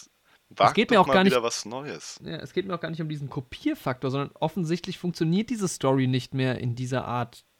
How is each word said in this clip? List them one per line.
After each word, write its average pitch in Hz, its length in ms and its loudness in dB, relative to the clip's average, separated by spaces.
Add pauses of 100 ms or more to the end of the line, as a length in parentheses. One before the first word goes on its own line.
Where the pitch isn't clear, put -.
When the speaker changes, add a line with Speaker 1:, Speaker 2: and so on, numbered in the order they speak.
(600)
Speaker 1:
es 110 140 6
geht 202 160 4
Speaker 2:
wagt - 20 0
Speaker 1:
mir 226 60 6
Speaker 2:
doch 185 40 10
Speaker 1:
auch 160 60 4
Speaker 2:
mal 135 60 4
Speaker 1:
gar 185 100 6
nicht 190 100 6
Speaker 2:
wieder 123 100 4
was - 220 -4
Neues. 131 580 -10
Speaker 1:
Ja, 160 140 -10
es - 160 -12
geht 185 140 -2
mir 185 80 -6
auch 165 40 -6
gar 160 120 -8
nicht 165 100 -6
um 156 80 -6
diesen 143 200 -8
Kopierfaktor, 139 840 -4
sondern 139 240 -4
offensichtlich 170 640 -4
funktioniert 175 500 0
diese 208 180 -2
Story 135 400 2
nicht 127 260 -2
mehr 131 260 0
in 120 160 -2
dieser 127 300 -4
Art, 120 400 -6 (140)